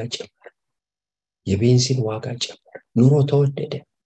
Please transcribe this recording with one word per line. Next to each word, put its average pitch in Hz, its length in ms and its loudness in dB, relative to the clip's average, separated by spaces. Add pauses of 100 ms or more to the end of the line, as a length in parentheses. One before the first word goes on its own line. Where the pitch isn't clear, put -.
ጨመረ። - 400 -14 (960)
የቤንዚን 123 560 2
ዋጋ 110 240 -6 (120)
ጨመረ። - 380 -12 (180)
ኑሮ 131 200 6 (120)
ተወደደ። 143 480 -2 (320)